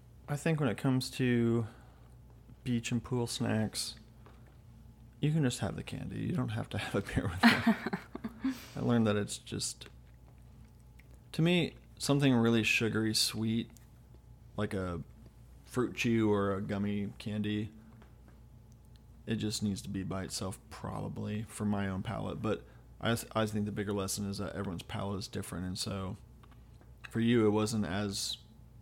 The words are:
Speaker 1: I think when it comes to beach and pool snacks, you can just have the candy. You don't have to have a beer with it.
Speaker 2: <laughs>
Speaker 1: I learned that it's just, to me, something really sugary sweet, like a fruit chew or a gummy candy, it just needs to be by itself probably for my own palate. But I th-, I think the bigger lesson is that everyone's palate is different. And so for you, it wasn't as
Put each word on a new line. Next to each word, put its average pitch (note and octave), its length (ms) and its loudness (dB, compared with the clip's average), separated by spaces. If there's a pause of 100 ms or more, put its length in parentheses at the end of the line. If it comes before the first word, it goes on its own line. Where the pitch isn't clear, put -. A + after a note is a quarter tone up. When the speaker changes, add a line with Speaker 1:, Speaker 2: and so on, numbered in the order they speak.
(280)
Speaker 1:
I D3 80 -2
think D#3 240 0
when C#3 80 2
it G2+ 100 0
comes C3 320 0
to A#2 560 2 (960)
beach A#2+ 280 -2
and A#2 120 0
pool A#2+ 220 0
snacks, A2 680 -2 (1300)
you D3 100 2
can D#3+ 120 4
just B2 180 2
have - 160 -2
the - 60 -6
candy. - 380 -8
You A2 120 -2
don't B2 180 0
have G#2+ 200 -6
to G#2 80 -4
have - 160 -4
a G2+ 80 2
beer - 280 -2
with - 140 2
it. - 1120 0 (100)
Speaker 2:
<laughs> - 120 -16
Speaker 1:
I - 40 -6
learned A#2+ 260 4
that G#2 100 4
it's G#2 220 -2
just, - 500 -8 (1400)
to D#3 100 2
me, E3+ 320 4 (240)
something C#3 360 6
really A#2 280 6
sugary A2 520 2
sweet, A2+ 560 0 (840)
like G#2+ 180 -2
a F2+ 260 -2 (640)
fruit - 280 0
chew A2+ 380 4
or G2 220 2
a G2 80 -2
gummy G2+ 560 -2
candy, G#2+ 520 -2 (1600)
it A2+ 100 0
just G#2+ 260 -2
needs G2 200 0
to - 60 -10
be G2 140 -4
by F#2+ 220 -4
itself F#2 340 -6 (120)
probably G#2 800 -6
for - 160 -6
my G2+ 240 2
own F#2+ 140 -2
palate. G2+ 400 -4
But G#2+ 200 0 (380)
I A2+ 140 2
th-, - 200 -4
I A2 120 2
think G#2 200 -2
the G2+ 60 -4
bigger G2+ 200 -2
lesson G2 360 -2
is F#2+ 100 -4
that G2 160 -6
everyone's F#2+ 280 -4
palate G2 360 -6
is - 100 -8
different. F#2 380 -6
And F2+ 120 -4
so G2 380 -6 (920)
for A#2 100 0
you, A#2 260 8
it G#2 40 8
wasn't G#2+ 360 2
as G2+ 500 -2 (460)